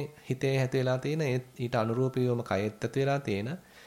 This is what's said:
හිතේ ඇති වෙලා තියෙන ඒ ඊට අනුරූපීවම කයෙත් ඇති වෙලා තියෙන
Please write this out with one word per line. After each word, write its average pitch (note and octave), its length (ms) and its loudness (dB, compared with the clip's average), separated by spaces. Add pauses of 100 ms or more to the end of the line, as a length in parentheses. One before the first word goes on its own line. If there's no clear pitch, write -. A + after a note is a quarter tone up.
(220)
හිතේ C3+ 320 0
ඇති C3+ 240 2
වෙලා B2+ 200 2
තියෙන D3 220 -2
ඒ C3 180 2 (180)
ඊට B2 180 -2
අනුරූපීවම B2 680 2
කයෙත් G#2 420 -2
ඇති A2+ 160 -2
වෙලා C#3 200 2
තියෙන G#2 280 -2 (380)